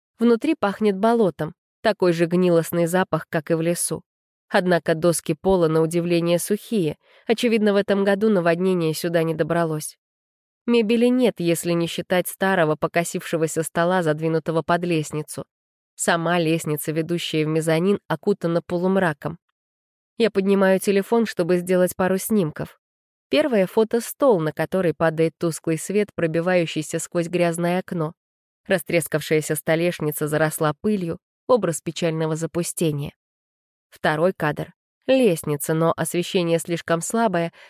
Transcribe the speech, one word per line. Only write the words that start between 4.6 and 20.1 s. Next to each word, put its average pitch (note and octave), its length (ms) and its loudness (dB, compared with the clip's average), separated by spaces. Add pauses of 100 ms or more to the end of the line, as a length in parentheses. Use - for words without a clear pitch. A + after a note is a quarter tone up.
доски E3 380 0
пола, F3+ 340 2
на D#3+ 120 2
удивление, E3+ 600 0
сухие. G#3 580 -2 (280)
Очевидно, A3+ 460 2
в G3 40 2
этом G3 260 0
году G3+ 260 2
наводнение F3 640 2
сюда E3+ 300 0
не E3 100 0
добралось. D#3+ 640 -2 (680)
Мебели A#3 400 2
нет, B3 320 2
если E3+ 340 0
не E3+ 140 0
считать F3 420 -2
старого F#3 460 0
покосившегося E3 880 -2
стола, F3 400 0
задвинутого D#3+ 600 -2
под F3 220 -2
лестницу. D3+ 600 -4 (500)
Сама F3 460 0
лестница, D#3+ 500 -2
ведущая D#3+ 540 -2
в D3+ 40 -2
мезонин, D#3+ 600 0
окутана E3+ 520 -2
полумраком. F3 800 -2 (800)